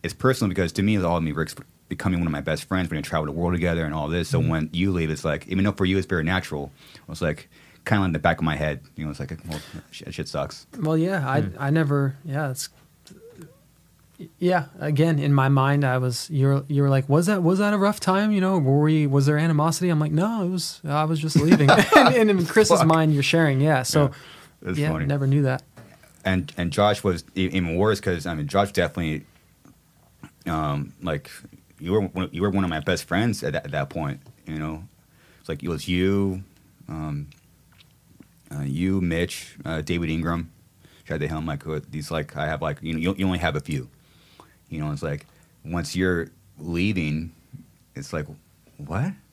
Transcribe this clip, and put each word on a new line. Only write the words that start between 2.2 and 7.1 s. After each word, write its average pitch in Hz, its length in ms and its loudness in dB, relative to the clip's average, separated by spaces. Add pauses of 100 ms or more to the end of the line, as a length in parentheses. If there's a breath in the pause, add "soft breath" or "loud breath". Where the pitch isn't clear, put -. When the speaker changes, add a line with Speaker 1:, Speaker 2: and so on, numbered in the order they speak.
Speaker 1:
of 80 40 -2
my 73 100 -4
best 78 240 -4
friends. 92 240 -2
We're 80 60 -6
gonna 73 80 -6
travel 78 240 -4
the 73 40 -6
world 87 220 -2
together 85 320 0
and 73 80 -4
all 73 140 -4
this. 85 220 -2
So 131 100 2
Speaker 2:
Mm-hmm. 123 100 2
Speaker 1:
when 78 240 -2
you 92 180 0
leave, 82 200 0
it's - 120 -6
like, 73 240 -4
even 95 160 0
though 101 100 2
for 98 120 0
you 95 120 2
it's 92 100 -2
very 85 160 0
natural, 76 480 -4 (360 loud breath)
it's 82 140 -10